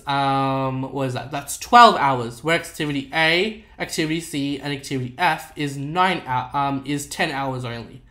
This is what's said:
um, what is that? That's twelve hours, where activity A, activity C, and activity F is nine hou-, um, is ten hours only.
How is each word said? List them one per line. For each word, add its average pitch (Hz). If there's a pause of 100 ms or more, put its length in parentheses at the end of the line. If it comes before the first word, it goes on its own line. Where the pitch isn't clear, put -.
um, 135
what 135
is 127
that? -
That's -
twelve 233
hours, 123
where 160
activity 147
A, 175 (140)
activity 165
C, 143
and 143
activity 127
F 160
is 143
nine 170
hou-, 127
um, 139
is 143
ten 170
hours 135
only. 117